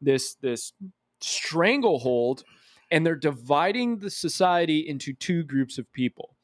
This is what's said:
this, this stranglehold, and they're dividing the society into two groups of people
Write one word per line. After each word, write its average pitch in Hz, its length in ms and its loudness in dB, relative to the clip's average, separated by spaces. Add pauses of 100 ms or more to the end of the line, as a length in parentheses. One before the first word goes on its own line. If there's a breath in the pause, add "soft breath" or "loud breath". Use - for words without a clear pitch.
this, 135 340 0
this 120 360 -6 (480)
stranglehold, 151 1200 0 (460 soft breath)
and 160 160 4
they're 165 100 2
dividing 160 840 0
the 196 100 -8
society 170 680 2
into 143 340 -6
two 170 300 -2
groups 135 340 -2
of 123 160 -10
people - 500 -4